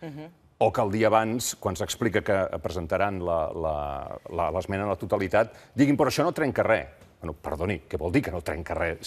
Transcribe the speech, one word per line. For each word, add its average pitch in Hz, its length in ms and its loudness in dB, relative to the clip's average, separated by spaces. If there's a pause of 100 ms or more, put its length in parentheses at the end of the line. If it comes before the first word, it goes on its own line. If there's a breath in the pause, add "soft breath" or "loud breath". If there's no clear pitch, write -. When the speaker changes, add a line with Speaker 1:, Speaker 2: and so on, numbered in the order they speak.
Speaker 1:
Mhm. 151 260 -12 (300)
Speaker 2:
O 110 160 4
que 127 80 0
el 104 100 0
dia 110 160 4
abans, 110 480 2
quan 95 200 -4
s'explica 101 460 0
que 95 380 0
presentaran 92 640 -2
la, 82 280 0
la, 73 640 -4 (120)
la, 85 220 -2
l'esmena 95 320 -2
a 104 40 -2
la 95 100 0
totalitat, 104 560 0 (200 loud breath)
diguin, 139 240 4
"Però 143 100 4
això 143 160 2
no 165 100 2
trenca 123 300 0
res." 95 240 4 (340)
Bueno, 80 120 -6
perdoni, 80 540 -4
què - 120 -6
vol 85 120 -2
dir 135 120 2
que 82 80 -6
no 87 100 -4
trenca 82 320 -6
res 80 340 -2